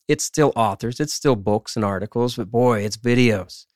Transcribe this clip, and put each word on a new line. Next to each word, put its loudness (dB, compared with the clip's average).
It's 0
still 2
authors, -2
it's -4
still 2
books -2
and 0
articles, -2
but -8
boy, 2
it's -6
videos. 0